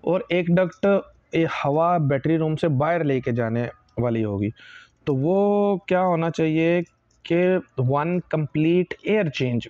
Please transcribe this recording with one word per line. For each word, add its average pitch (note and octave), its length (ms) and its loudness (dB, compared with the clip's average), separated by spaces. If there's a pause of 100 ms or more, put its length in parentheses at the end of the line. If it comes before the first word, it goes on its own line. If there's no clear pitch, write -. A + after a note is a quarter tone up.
और F3 260 -2
एक F3 200 0
डक्ट F#3 520 2 (320)
ये E3 120 2 (160)
हवा D#3+ 340 2
बैटरी C#3+ 400 0
रूम D#3 180 0
से E3+ 120 -2
बाहर D#3+ 360 0
लेके C3 280 0
जाने A#2 380 -2 (300)
वाली A#2 220 0
होगी, G#2 300 -2 (540)
तो D3 100 0
वो G3+ 720 0
क्या F3+ 120 2
होना E3+ 300 0
चाहिए E3 540 0 (480)
कि F3+ 280 2 (220)
one D3 400 0 (140)
complete D#3+ 580 0 (180)
air G#3 180 0
change B2 400 -2